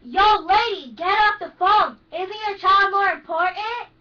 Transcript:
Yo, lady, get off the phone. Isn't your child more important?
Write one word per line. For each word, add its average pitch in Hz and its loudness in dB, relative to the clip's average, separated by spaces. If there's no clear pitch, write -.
Yo, 381 2
lady, 381 0
get 311 -8
off 415 2
the 320 -12
phone. 359 2
Isn't 370 -8
your 403 -6
child 392 4
more 392 0
important? 370 -4